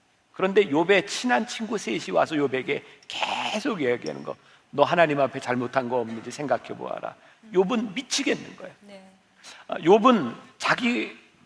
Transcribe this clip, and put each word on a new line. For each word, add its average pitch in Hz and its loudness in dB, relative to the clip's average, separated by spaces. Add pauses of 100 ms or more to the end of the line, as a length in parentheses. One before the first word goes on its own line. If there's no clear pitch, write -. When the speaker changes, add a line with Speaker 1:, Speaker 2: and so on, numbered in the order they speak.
(340)
Speaker 1:
그런데 190 4
욥의 170 4
친한 240 0
친구 214 -6
셋이 190 -6
와서 160 2
욥에게 139 -2 (240)
계속 - -4
이야기하는 80 -2
거. - -10 (340)
"너 143 2
하나님 147 4
앞에 135 0
잘못한 123 -2
거 127 0
없는지 113 -8
생각해 127 -4
보아라." - -10 (380)
욥은 196 0
미치겠는 - -4
거예요. - -16
Speaker 2:
네. 196 -20 (640)
Speaker 1:
아, - -6
욥은 202 6 (240)
자기 - -2 (280)